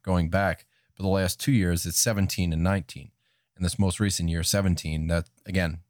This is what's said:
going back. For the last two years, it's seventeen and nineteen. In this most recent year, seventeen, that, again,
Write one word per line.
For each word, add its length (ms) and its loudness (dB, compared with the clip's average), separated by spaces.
going 300 0
back. 340 0
For 80 -10
the 40 0
last 320 0
two 120 0
years, 340 2
it's 140 -2
seventeen 520 0
and 120 0
nineteen. 480 -2
In 20 -2
this 160 -2
most 200 0
recent 280 0
year, 160 0
seventeen, 640 0
that, 220 -2
again, 340 -2